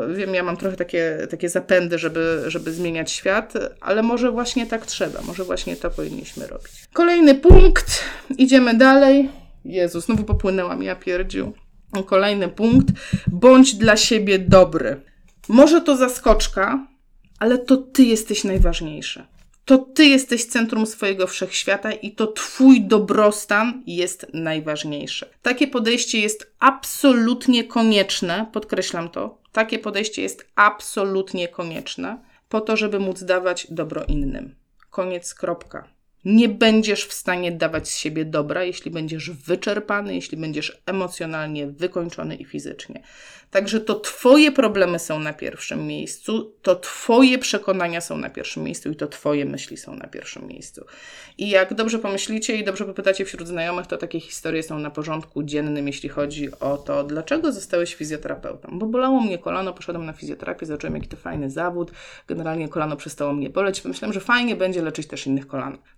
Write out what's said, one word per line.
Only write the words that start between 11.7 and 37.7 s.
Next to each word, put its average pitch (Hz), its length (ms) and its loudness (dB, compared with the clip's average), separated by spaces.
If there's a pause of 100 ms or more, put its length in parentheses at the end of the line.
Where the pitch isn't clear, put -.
Kolejny 202 420 2
punkt, 233 400 4 (400)
bądź 254 480 8
dla 214 220 6
siebie 202 420 2
dobry. 180 600 6 (460)
Może 294 340 8
to 285 160 2
zaskoczka, 247 880 2 (520)
ale 240 180 4
to 254 200 4
ty 269 260 4
jesteś 220 400 2
najważniejszy. 165 800 0 (440)
To 262 100 8
ty 302 280 2
jesteś 269 400 4
centrum 226 400 -2
swojego 196 420 -2
wszechświata 196 640 -4
i 202 200 -12
to 220 160 -2
twój 254 540 6
dobrostan 208 1080 2
jest 175 460 -6
najważniejszy. 156 960 -8 (120)
Takie 262 260 0
podejście 240 520 -2
jest 214 400 -4
absolutnie 247 1040 2
konieczne, 208 920 0
podkreślam 180 560 -6
to, - 320 -12 (100)
takie 220 280 -2
podejście 208 420 -6
jest - 340 -8
absolutnie 196 920 -2
konieczne 175 720 -12 (300)
po 220 120 -2
to, 220 160 -2
żeby 202 220 -2
móc 185 240 -6
dawać 180 460 -2
dobro 160 360 -8
innym. - 500 -4 (340)
Koniec, 180 440 -8
kropka. - 540 -10 (380)
Nie 220 240 6
będziesz 220 560 2
w - 80 -14
stanie 180 380 -6
dawać 160 380 -4